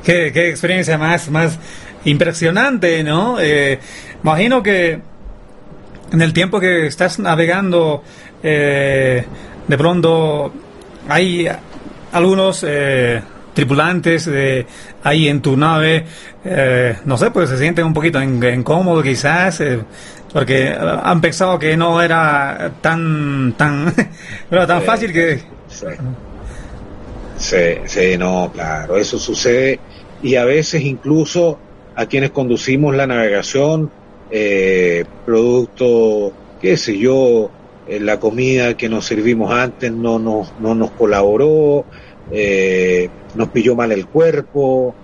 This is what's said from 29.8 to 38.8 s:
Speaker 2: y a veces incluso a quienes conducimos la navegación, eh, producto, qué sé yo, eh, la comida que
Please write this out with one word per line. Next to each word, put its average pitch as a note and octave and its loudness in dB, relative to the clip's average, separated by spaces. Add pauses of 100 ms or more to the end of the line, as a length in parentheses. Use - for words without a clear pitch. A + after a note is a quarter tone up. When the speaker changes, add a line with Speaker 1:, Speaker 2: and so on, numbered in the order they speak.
Speaker 2:
y B2+ 0
a A#2+ 2
veces D3+ 0
incluso D3+ 0 (380)
a A2+ -2
quienes C#3 0
conducimos C3+ 0
la C3+ 0
navegación, C3+ 0 (400)
eh, F#2+ 0 (200)
producto, A#2 2 (280)
qué F3+ 2
sé G#2 -4
yo, A#2+ 2 (360)
eh, G2+ -8
la G#2 0
comida A#2+ 0
que A#2 -4